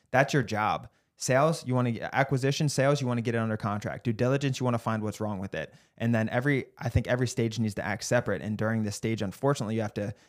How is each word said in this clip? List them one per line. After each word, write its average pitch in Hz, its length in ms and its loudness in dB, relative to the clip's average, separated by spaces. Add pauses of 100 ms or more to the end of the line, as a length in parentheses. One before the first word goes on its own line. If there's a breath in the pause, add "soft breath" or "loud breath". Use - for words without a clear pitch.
(100)
that's 135 240 4
your 143 80 4
job. 104 460 -2 (280)
Sales, 147 500 2
you 127 80 0
wanna 123 180 2
get, 92 200 -6
acquisition, 139 560 2
sales, 139 320 2
you 131 60 -2
wanna 120 160 0
get 117 140 0
it - 20 0
under 113 180 0
contract. 101 480 -4
Due 120 80 2
diligence, 131 460 0
you 127 60 -2
wanna 120 140 2
find 110 240 -2
what's 107 180 -6
wrong 104 180 -4
with 95 160 -6
it. 78 180 -6 (260 soft breath)
And 117 160 2
then 110 160 2
every, 127 360 2 (120)
I - 100 -6
think 123 180 2
every 120 220 2
stage 117 300 -2
needs 110 160 0
to - 100 -6
act 98 200 -4
separate. 104 380 0
And 104 160 -4
during 110 240 0
this 101 140 -4
stage, 113 260 -2
unfortunately, 113 540 -2
you 110 60 0
have 104 120 -6
to 104 200 -6 (140 soft breath)